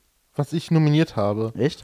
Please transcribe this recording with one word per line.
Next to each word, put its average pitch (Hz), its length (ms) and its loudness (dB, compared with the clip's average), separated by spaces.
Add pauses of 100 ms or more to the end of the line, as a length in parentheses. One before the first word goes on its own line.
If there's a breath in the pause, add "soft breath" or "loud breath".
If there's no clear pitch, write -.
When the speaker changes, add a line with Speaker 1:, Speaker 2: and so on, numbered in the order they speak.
(340)
Speaker 1:
was 143 200 -6
ich 170 180 -4
nominiert 156 460 2
habe. 107 400 -2
Speaker 2:
Echt? 127 260 -2